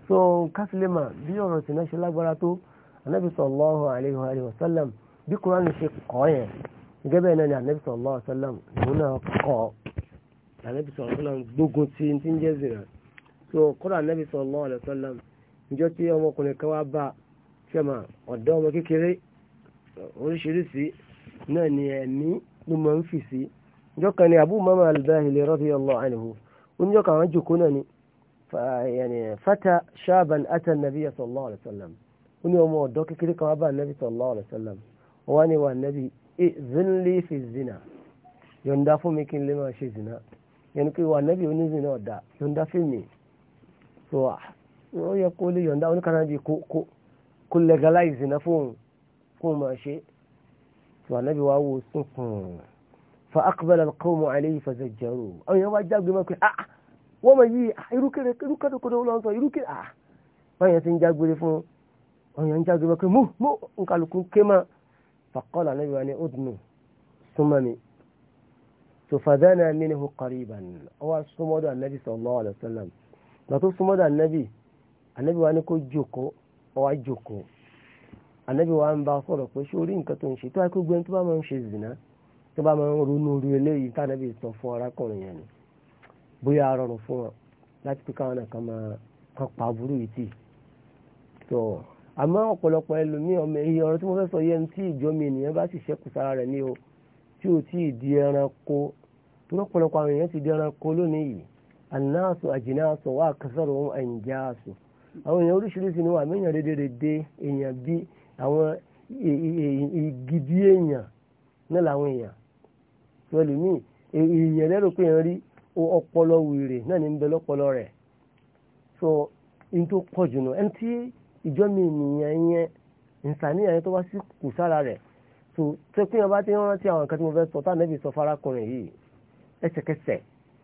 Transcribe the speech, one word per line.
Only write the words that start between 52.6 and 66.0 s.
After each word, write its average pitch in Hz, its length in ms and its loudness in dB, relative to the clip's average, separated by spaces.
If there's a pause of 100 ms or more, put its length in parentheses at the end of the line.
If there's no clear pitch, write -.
Fa 156 160 2
aqbala 170 360 4
al-qawmu 156 480 0
alayhi 147 300 -2
fa 139 140 -6
zajjaru. 117 600 -8 (120)
Àwọn 196 120 2
èèyàn 202 140 2
wá 208 100 2
jágbe 185 300 0
mọ́ 190 120 0
pé, 180 160 -6
"Ah, 208 180 4
ah, - 80 -12 (560)
wọ́n 262 140 10
mọ̀ 247 100 10
yìí, 233 300 0
ah, - 180 -16
irú 269 160 2
kéré, 269 200 -2 (120)
irú 285 140 -4
kéré 277 220 -4
kéré 240 160 -4 (100)
ló 233 140 0
ń 220 40 -4
sọ, 214 100 -2
irú 247 180 0
kéré, - 180 -6
ah." 135 180 -12 (720)
Báyẹn 175 240 6
ti 170 80 0
ń 170 80 2
jágbe 160 380 4
fún, 160 260 0 (720)
àwọn 156 100 0
èèyàn 156 140 2
ń 165 60 0
jágbe 170 200 4
mọ́ 165 120 4
pé, 190 80 0
"Mú, 214 220 6 (100)
mú," 277 120 0 (280)
ń 196 60 -4
kálukú 180 480 -2
ké 208 100 6
mọ́. 196 220 6 (680)
Fa 127 100 -8 (100)
qala, 160 200 -2
Ànábì 143 200 -4
wá 135 120 -4